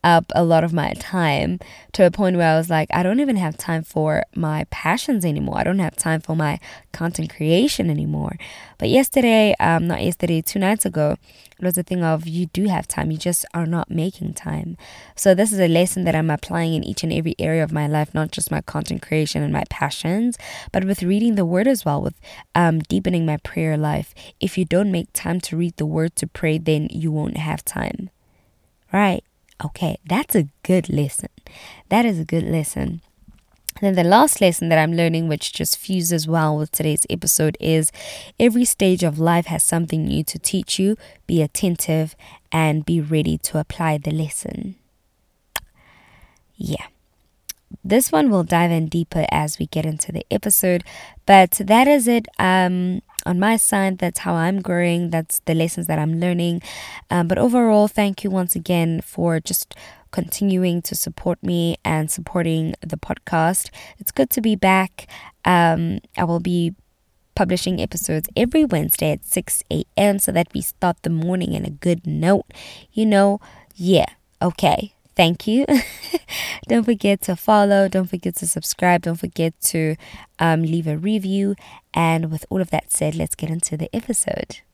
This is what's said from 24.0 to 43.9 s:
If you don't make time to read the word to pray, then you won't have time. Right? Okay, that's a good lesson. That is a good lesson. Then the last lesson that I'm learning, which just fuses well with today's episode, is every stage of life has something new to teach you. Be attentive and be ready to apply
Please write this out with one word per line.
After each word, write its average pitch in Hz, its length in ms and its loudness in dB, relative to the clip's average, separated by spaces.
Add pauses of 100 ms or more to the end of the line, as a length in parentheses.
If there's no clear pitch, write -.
If 196 180 -2
you 185 60 0
don't 190 260 2
make 175 220 -4
time 175 300 -4
to - 140 -6
read 170 200 -2
the 151 100 -4
word 160 300 -2
to 165 100 -4
pray, 156 320 -2
then 156 320 0
you 156 220 -4
won't 151 240 -4
have 156 280 -6
time. - 460 -8 (800)
Right? 196 300 2 (420)
Okay, - 400 -4
that's 190 300 -2
a 156 140 4 (160)
good 185 240 2
lesson. - 400 -4 (600)
That 233 160 4
is 208 140 0
a 160 60 -4
good 165 180 -2
lesson. 160 580 -4 (800)
Then 196 140 2
the 180 100 4
last 208 360 6
lesson 175 280 2
that 160 100 6
I'm 156 140 2
learning, 165 360 0
which - 240 -4
just - 260 -4
fuses 170 480 -2
well 156 320 0
with 151 140 -4
today's 151 360 -2
episode, 160 520 0
is 160 320 2 (480)
every 240 240 4
stage 185 380 2
of 156 160 0
life 170 280 2
has 160 160 -2
something 165 420 0
new 147 200 -2
to - 140 -10
teach - 400 -4
you. 196 180 2 (300)
Be 165 160 2
attentive 160 720 -2 (340)
and 156 340 2
be 165 160 2
ready 156 380 0
to - 200 -6
apply 156 400 -2